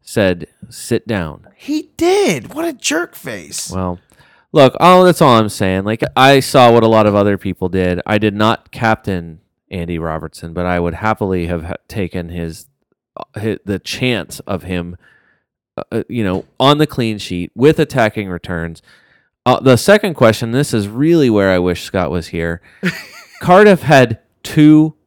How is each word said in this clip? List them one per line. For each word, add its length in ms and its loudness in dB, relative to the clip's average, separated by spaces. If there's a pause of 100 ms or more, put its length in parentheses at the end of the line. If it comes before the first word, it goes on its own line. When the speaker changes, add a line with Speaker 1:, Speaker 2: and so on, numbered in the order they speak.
Speaker 1:
said, 460 -2 (240)
"Sit 360 -6
down." 400 -8 (100)
Speaker 2:
He 400 -8
did. 580 -2
What 100 -8
a 80 -6
jerk 420 -8
face. 560 -14
Speaker 1:
Well, 300 -6 (520)
look, 280 4
all, 240 6
that's 180 4
all 160 6
I'm 120 2
saying. 340 -2
Like, 180 -4 (140)
I 240 4
saw 320 4
what 100 6
a 60 4
lot 180 4
of 80 2
other 240 2
people 300 -6
did. 380 -2
I 120 0
did 160 0
not 380 -2
captain 680 -4 (300)
Andy 300 -8
Robertson, 520 -10
but 140 -6
I 140 -2
would 140 -4
happily 520 -4
have 180 -6
ha-, 100 -10 (120)
taken 440 -8
his, 360 -10 (500)
uh, 60 -16 (140)
hi-, 280 -6
the 140 -6
chance 600 -6
of 240 -10
him, 320 -8 (800)
uh, 60 -12 (100)
uh, 160 -6
you 160 -6
know, 200 -4 (140)
on 200 2
the 100 0
clean 300 -6
sheet 360 -8
with 240 2
attacking 520 -2
returns. 520 -10 (640)
Uh, 140 2
the 160 4
second 380 2
question, 380 2
this 220 -2
is 140 -2
really 420 2
where 220 2
I 80 2
wish 240 -2
Scott 260 -4
was 180 -6
here. 320 -6 (220)
Speaker 2:
<laughs> 600 -12
Speaker 1:
Cardiff 400 6
had 360 4 (240)
two 520 4 (120)